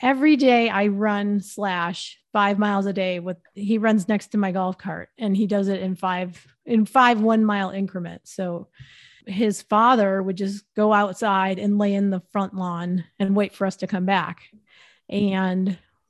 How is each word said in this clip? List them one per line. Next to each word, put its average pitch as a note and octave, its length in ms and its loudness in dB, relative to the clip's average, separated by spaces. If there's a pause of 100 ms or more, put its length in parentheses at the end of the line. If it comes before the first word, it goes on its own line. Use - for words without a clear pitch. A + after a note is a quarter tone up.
every C#4 340 4
day A#3+ 320 4
I G3+ 200 0
run G3+ 520 -2
Slash F3+ 800 -6 (100)
five G3+ 280 2
miles G3+ 280 0
a G3 60 -4
day F#3 280 -4
with, F3 180 -8 (160)
he G#3 240 -2
runs A3 280 2
next G#3 220 0
to G#3 100 -4
my G3 140 0
golf F#3 240 -2
cart, F3 400 -10
and G#3 180 -2
he G#3 120 2
does G3 220 0
it F#3+ 120 -2
in F#3 160 -4
five, F3+ 500 -6 (200)
in A3 180 2
five A#3+ 380 4
one A3 220 2
mile G3+ 260 -2
increments. F3+ 600 -8
So F3 360 -8 (580)
his G#3 340 -2
father G#3 640 2
would F#3 140 -4
just G3 280 -6 (100)
go G#3+ 200 2
outside F#3+ 640 0
and G#3 180 0
lay G3+ 180 2
in G3+ 140 2
the F#3 140 -2 (100)
front G3 220 -4
lawn F3 500 -4 (140)
and G3 180 0
wait G3+ 180 0
for G3 120 -4
us F#3+ 100 -4
to F#3 100 -8
come F#3 200 -4
back. F3 340 0 (680)
And F#3+ 680 -2 (300)